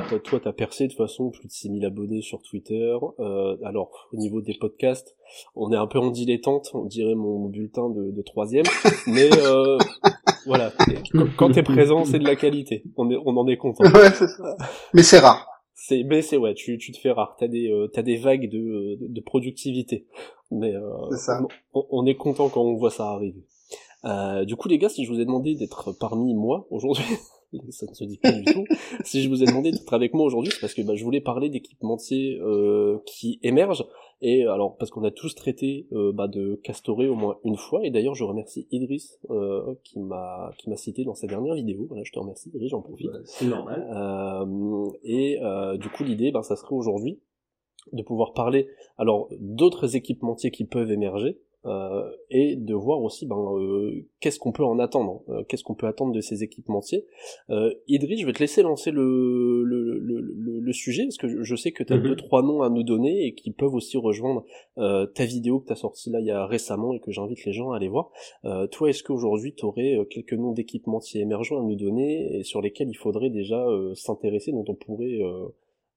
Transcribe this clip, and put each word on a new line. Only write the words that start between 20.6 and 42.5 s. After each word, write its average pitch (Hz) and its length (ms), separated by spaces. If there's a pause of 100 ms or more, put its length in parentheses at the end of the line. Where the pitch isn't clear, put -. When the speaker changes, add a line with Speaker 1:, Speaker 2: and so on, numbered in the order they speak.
Speaker 1:
euh, 101 160 (220)
Speaker 2:
C'est 127 140
ça. 127 140 (340)
Speaker 1:
on, 135 60
on, - 60 (160)
on 127 40
est 135 100
content 143 320
quand 120 160
on 120 100
voit 113 160
ça 110 160
arriver. 101 380 (600)
Euh, 98 400
du 113 120
coup, - 100
les 165 120
gars, 202 100
si 143 160
je 117 80
vous 117 80
ai 117 40
demandé 131 300
d'être - 460
parmi 117 340
moi 120 360
aujourd'hui, 131 340 (480)
<laughs> - 160
ça - 180
ne - 80
se - 100
dit 104 120
pas 254 160
du - 120
tout. 196 200 (400)
Si 135 180
je 135 60
vous 131 140
ai 127 40
demandé 135 260
d'être - 200
avec 120 220
moi 156 100
aujourd'hui, 127 300
c'est - 60
parce 107 120
que, - 80
bah, 104 160
je 107 80
voulais 135 160
parler 135 300
d'équipementiers, 135 880
euh, 104 680
qui - 360
émergent. 143 420 (380)
Et 123 240
alors, 98 320
parce 113 120
qu'on 110 140
a 104 60
tous - 240
traité, 139 580
euh, 101 200
bah, 101 160
de 101 360
Castoré 120 440
au 131 60
moins 104 300
une 110 140
fois. 202 260
Et 151 60
d'ailleurs, 120 240
je 123 100
remercie 107 460
Idriss, 131 480 (120)
euh, 101 440 (100)
qui - 160
m'a, 92 580
qui - 120
m'a - 60
cité - 280
dans 135 100
sa - 120
dernière 120 280
vidéo. 110 340
Voilà, 110 160
je - 80
te - 60
remercie, 98 300
Idriss, 131 220